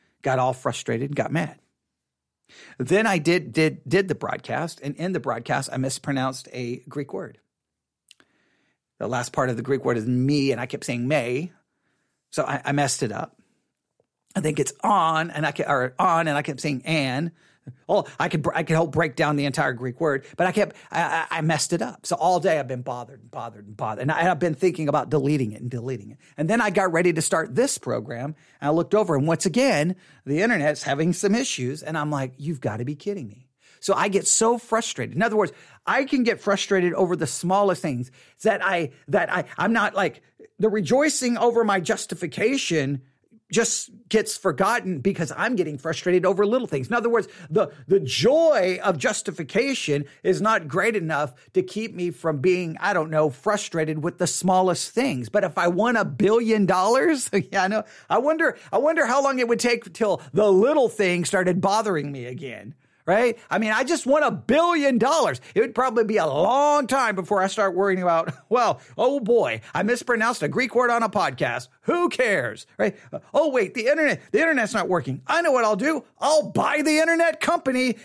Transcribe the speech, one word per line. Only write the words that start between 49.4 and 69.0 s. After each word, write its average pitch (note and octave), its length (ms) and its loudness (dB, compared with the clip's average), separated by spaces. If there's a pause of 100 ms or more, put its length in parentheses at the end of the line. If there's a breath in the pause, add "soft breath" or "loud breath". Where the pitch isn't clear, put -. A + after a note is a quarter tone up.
is F#3 160 2
not G3+ 260 0
great G3 300 0
enough D#3 360 -2 (200 soft breath)
to F#3 100 2
keep G#3 320 -6
me F3 160 -4
from D#3+ 280 -4
being, F3+ 420 0
I G3+ 120 0
don't D#3+ 180 0
know, D#3 200 2
frustrated D#3+ 720 -2
with E3+ 160 -4
the F3+ 80 0
smallest F#3 640 2
things. E3 380 -2
But G3+ 160 2
if E3+ 140 -4
I F3 100 2
won G#3+ 280 2
a G#3 80 2
billion G#3+ 600 2
dollars, A#3+ 640 2 (100)
<laughs> - 120 -8
yeah, F#3+ 120 2
I F#3+ 40 0
know. G#3+ 160 -2 (260 loud breath)
I G3 80 4
wonder, D4+ 400 0 (140 loud breath)
I F#3+ 60 2
wonder D4+ 280 2
how C4 160 2
long C4+ 160 0
it B3 80 0
would A#3 140 0
take A#3 320 0
till G3+ 280 0 (120 loud breath)
the G#3 180 4
little A#3+ 380 6
thing F3+ 360 0
started F#3 360 0
bothering F#3+ 500 0
me C3 160 -10
again. B2 480 -14 (320)
Right? A3+ 320 2 (100)
I F#3+ 120 0
mean, A3 100 -2
I A3+ 140 0
just D4+ 200 -2
won D4 200 4
a B3 80 2
billion C#4 680 2
dollars. A#3 420 0 (140 loud breath)
It G3 60 2
would C4 160 0
probably B3 260 2
be G#3+ 140 0
a E3+ 100 2
long B3 640 2
time A#3+ 260 2
before F#3+ 260 0
I F#3 60 2
start G3 300 0
worrying F#3 260 2
about, E3 400 2
<laughs> - 60 -20
"Well, A3+ 320 2 (180 loud breath)
oh C4+ 220 2